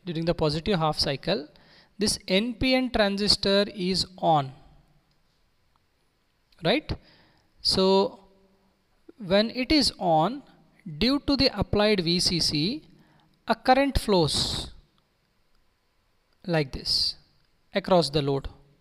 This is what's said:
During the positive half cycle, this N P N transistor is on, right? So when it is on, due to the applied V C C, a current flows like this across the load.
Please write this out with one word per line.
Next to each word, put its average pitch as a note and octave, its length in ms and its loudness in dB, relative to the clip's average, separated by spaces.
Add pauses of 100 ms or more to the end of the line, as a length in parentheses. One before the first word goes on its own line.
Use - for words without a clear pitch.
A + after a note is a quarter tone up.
During E3 200 -6
the E3 100 0
positive E3 420 0
half D#3 220 -2
cycle, F#3+ 480 -4 (500)
this G3+ 300 -2
N G#3+ 260 0
P C4 220 0
N B3+ 160 0
transistor G3+ 760 0 (100)
is F3+ 300 -4 (140)
on, D3 320 2 (2000)
right? A3+ 280 0 (720)
So F#3+ 580 2 (960)
when G3+ 320 0
it B3 220 -6
is D4+ 260 4
on, F#3 460 0 (560)
due C4 260 2
to C#4+ 100 0
the C4 140 2 (100)
applied G#3 420 0
V E3+ 180 0
C F3 200 -2
C, D#3 440 -2 (640)
a A3 80 0
current C4+ 420 2
flows - 760 0 (1700)
like D#3 260 -2
this - 440 -4 (580)
across E3+ 380 2
the D3+ 100 0
load. C#3 260 -2 (340)